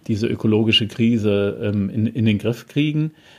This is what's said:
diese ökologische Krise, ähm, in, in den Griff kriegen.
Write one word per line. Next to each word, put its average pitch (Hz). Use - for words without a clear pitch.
diese 110
ökologische 110
Krise, 104
ähm, 104
in, 107
in -
den 107
Griff 113
kriegen. 151